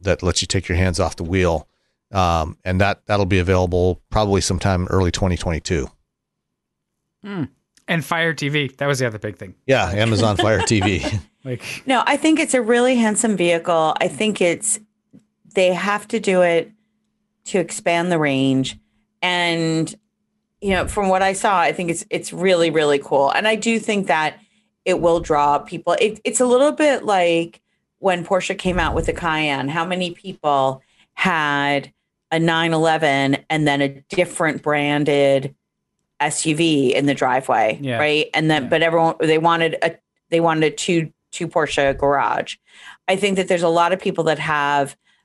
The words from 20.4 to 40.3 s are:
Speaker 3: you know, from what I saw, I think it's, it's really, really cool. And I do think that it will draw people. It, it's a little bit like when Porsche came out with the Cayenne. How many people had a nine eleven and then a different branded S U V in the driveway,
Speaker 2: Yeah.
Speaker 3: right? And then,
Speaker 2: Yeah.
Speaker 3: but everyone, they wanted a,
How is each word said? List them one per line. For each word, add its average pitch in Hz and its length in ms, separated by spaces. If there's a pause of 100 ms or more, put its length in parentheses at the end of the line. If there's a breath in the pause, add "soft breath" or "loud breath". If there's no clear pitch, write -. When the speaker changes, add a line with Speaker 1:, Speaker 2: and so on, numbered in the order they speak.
Speaker 3:
you 196 120
know, 180 160
from 202 200
what 185 140
I 190 120
saw, 196 260
I 160 120
think 165 200
it's, 165 180
it's 170 240
really, 170 380
really 147 260
cool. 139 320
And 202 180
I 220 100
do 226 200
think 208 300
that 156 320 (460 soft breath)
it 185 160
will 170 180
draw 147 400
people. 175 420
It, 208 220
it's - 180
a 254 60
little 254 240
bit 294 340
like 170 560 (380)
when 175 260
Porsche 190 320
came 180 220
out 156 160
with 165 100
the - 80
Cayenne. 151 560
How 165 160
many 180 300
people 139 640 (320 soft breath)
had 143 800 (380)
a 160 80
nine 165 340
eleven 156 640 (140)
and 156 160
then 143 160
a 139 60 (200)
different 170 540
branded 143 880 (680)
S 156 280
U 156 80
V 151 400
in 143 100
the 139 80
driveway, 127 720
Speaker 2:
Yeah. 123 160
Speaker 3:
right? 151 340
And 156 160
then, 151 140
Speaker 2:
Yeah. 120 60
Speaker 3:
but 156 120
everyone, 165 380
they 156 180
wanted 165 460
a, 165 120 (360)